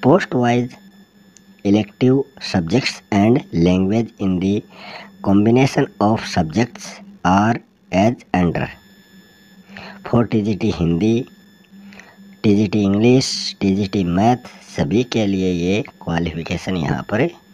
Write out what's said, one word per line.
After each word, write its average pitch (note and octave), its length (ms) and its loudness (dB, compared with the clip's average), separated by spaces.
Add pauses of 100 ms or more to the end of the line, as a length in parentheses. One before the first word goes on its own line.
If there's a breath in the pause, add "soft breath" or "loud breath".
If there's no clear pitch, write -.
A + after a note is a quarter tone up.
Post E3 300 2
wise A#2+ 400 0 (880)
elective A2 560 2 (220)
subjects F#2 580 -2 (120)
and A2 280 4 (240)
language F#2+ 540 2
in F#2+ 220 -2
the G2+ 220 0 (600 loud breath)
combination A#2 680 2 (120)
of A2 260 0
subjects - 600 -4 (380)
are G2+ 320 2 (360)
as G#2 320 0 (100)
under। E2+ 340 0 (1400 loud breath)
For - 200 2
टीजीटी G#2 460 -2
हिंदी, E2+ 440 0 (1300 loud breath)
टीजीटी G#2 400 2
इंग्लिश, A2 760 2
टीजीटी G2 440 0
मैथ, G#2 440 0 (280)
सभी G2 260 0 (100)
के A2 140 0
लिए F#2 260 0
ये F2+ 300 -2 (200)
क्वालिफिकेशन E2 720 -6
यहाँ D2+ 340 -4
पर A2 160 0 (280)